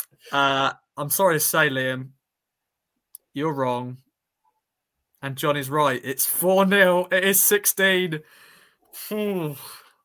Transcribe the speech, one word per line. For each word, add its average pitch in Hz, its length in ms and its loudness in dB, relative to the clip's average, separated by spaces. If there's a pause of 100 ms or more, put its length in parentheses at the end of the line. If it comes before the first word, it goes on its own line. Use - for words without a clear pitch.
(300)
Uh, 139 420 0 (240)
I'm 143 140 -6
sorry 185 240 4
to 151 60 0
say, 151 280 2
Liam, 131 420 -4 (1200)
you're 151 200 -4
wrong. 127 460 -4 (1200)
And 135 140 -8
John 147 220 -2
is 135 120 -6
right. 139 360 0
It's 135 200 -4
four 190 420 2
nil. 185 440 4
It 185 140 2
is 196 180 2
sixteen. 185 800 2 (720)
Phew. 196 640 -6 (480)